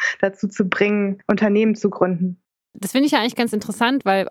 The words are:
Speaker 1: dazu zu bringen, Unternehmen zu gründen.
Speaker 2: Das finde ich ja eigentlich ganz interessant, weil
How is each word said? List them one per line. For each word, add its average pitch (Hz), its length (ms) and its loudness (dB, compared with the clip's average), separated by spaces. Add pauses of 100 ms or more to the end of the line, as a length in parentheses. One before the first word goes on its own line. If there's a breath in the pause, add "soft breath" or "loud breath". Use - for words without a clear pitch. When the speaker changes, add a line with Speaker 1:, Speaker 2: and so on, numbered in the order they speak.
(200 loud breath)
Speaker 1:
dazu 196 300 -4
zu 196 180 -2
bringen, 202 600 0
Unternehmen 214 460 2
zu 208 160 -2
gründen. 180 480 -2 (400)
Speaker 2:
Das - 140 -8
finde 269 140 2
ich 294 80 2
ja 294 60 4
eigentlich 226 180 0
ganz 233 160 0
interessant, 233 500 -2
weil 196 280 2